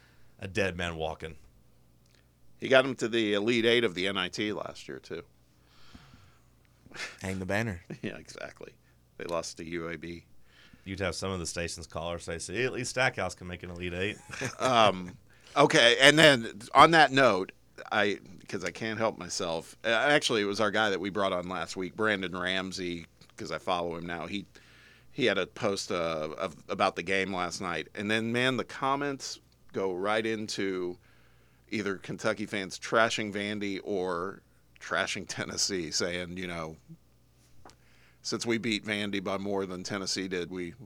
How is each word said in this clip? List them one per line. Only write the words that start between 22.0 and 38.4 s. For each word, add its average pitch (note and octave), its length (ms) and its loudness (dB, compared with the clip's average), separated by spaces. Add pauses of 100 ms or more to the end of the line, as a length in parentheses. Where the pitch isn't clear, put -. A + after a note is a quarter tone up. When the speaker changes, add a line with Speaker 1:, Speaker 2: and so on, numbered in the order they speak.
Speaker 2:
Ramsey, F2+ 680 -4 (300)
'cause F2 140 -10
I D#2+ 80 -4
follow F2 380 -2
him E2+ 100 -10
now. E2+ 200 -8
He, F#2+ 200 -8 (640)
he C#3 140 -2
had G2 120 4
a F2+ 80 0
post, - 440 -4
uh, E2 380 -2 (100)
of, F2+ 180 -6 (120)
about G2 280 0
the F2+ 60 -4
game F#2+ 320 -2
last F2+ 260 -4
night. E2+ 340 -6
And G#2 160 -4
then, A2+ 220 0
man, B2 240 0
the G#2+ 80 -2
comments C#3 760 -4 (320)
go F#2+ 200 -2
right G#2 320 0
into G2 760 -4 (720)
either G2+ 260 -2
Kentucky G#2+ 500 -4
fans F#2+ 320 -6
trashing A2+ 540 0
Vandy G2+ 500 -4
or F#2 600 -4 (380)
trashing F#2 460 -2
Tennessee, F2 640 -4
saying, F2+ 460 -4
you F#2 100 -6
know, E2 300 -8 (1500)
"Since - 240 -6